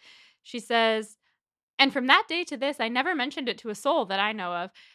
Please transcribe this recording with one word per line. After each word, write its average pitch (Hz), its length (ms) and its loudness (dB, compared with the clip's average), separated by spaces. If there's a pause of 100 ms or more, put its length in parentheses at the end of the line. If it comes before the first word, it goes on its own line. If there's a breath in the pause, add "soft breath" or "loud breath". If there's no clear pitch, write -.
(420 loud breath)
She - 180 -12
says, 220 580 0 (600)
"And 269 160 4
from 254 140 -2
that 349 200 6
day 339 180 -2
to 285 120 -8
this, 277 220 -2
I 226 80 -2
never 254 260 -2
mentioned 277 360 -4
it 196 100 -4
to 226 100 -12
a 214 60 -6
soul 285 300 0
that 190 140 -2
I 208 120 0
know 185 220 -6
of. 175 180 -6 (240 loud breath)